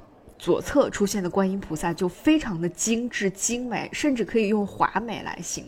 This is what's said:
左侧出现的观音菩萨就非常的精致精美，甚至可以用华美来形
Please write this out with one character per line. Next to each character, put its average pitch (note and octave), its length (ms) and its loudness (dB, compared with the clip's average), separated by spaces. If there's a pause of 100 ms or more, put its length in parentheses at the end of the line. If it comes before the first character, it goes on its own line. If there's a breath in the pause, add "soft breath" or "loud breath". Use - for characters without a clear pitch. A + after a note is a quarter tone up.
(380)
左 - 220 2
侧 - 300 4
出 G3+ 160 0
现 G3 160 -2
的 F3 80 -2
观 F#3+ 200 2
音 G3 80 -4
菩 E3 160 -8
萨 E3+ 200 -2
就 F#3 120 0
非 D#4 320 4
常 F3+ 220 -4
的 E3+ 80 0
精 A#3 400 -2
致 G3+ 220 0
精 A#3+ 360 -4
美， G#3+ 240 -4
甚 D4 240 0
至 A#3 80 0
可 A3+ 160 2
以 G#3 100 4
用 G#3 180 2
华 - 340 0
美 G#3 220 -6
来 D#2+ 200 -8
形 C3+ 260 -8